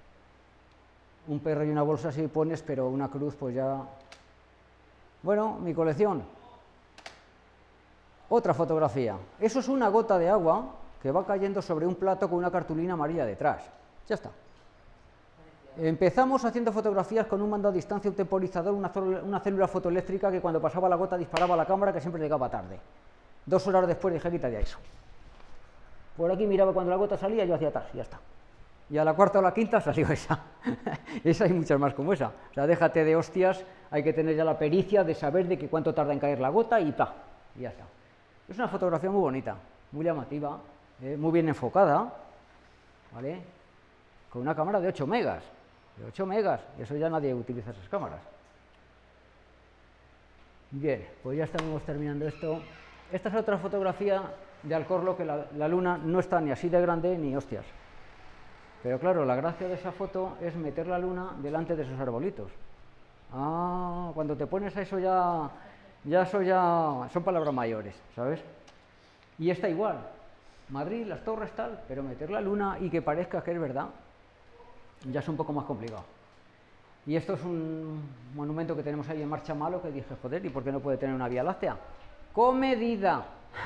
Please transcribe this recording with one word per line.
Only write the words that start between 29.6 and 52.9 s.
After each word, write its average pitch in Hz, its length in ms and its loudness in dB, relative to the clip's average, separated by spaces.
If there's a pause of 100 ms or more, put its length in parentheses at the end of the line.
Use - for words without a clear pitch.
salió 147 280 2
<laughs> 160 40 4
esa. 156 260 0 (840)
Esa 165 220 4
hay 175 80 6
muchas 156 260 2
más 139 140 2
como 143 180 0
esa. 139 160 0 (240)
O - 20 -20
sea, 139 140 0
déjate 165 380 6
de 160 100 6
hostias, 185 480 2 (260)
hay 147 140 0
que 156 80 2
tener 156 240 2
ya 160 80 2
la 156 160 2
pericia 185 440 4
de 160 120 0
saber 170 320 2
de 180 100 0
que 139 120 -6
cuánto 160 240 0
tarda 147 180 2
en 143 80 0
caer 143 200 0
la 131 100 2
gota 226 300 4
y 151 120 0
pa, - 220 0 (420)
y 120 60 -12
ya 123 80 -8
está. - 160 -16 (640)
Es 185 80 -12
una 233 100 0
fotografía 175 440 0
muy 202 100 4
bonita, 127 340 0 (360)
muy 147 120 -6
llamativa, 147 540 -2 (460)
eh, 139 120 -6
muy 151 160 0
bien 165 160 6
enfocada, 170 640 4 (1000)
¿vale? 147 300 -8 (840)
Con 120 120 -10
una 151 140 0
cámara 180 260 2
de 175 60 2
ocho 151 180 -2
megas, 135 380 0 (540)
de 110 80 -14
ocho 190 200 -6
megas, 190 360 0 (160)
y 131 40 -8
eso 123 140 -6
ya 156 140 0
nadie 147 240 0
utiliza 120 380 -6
esas 98 180 -16
cámaras. 143 320 -6 (2500)
Bien, 139 360 -2 (140)
pues 135 160 -4
ya 160 60 0
estamos 156 400 -4
terminando 147 440 -4
esto. 160 340 -4 (500)